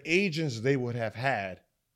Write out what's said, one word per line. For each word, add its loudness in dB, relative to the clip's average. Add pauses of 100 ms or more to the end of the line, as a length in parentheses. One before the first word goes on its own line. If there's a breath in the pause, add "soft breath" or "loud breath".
agents 0
they 4
would -2
have -4
had -2 (340)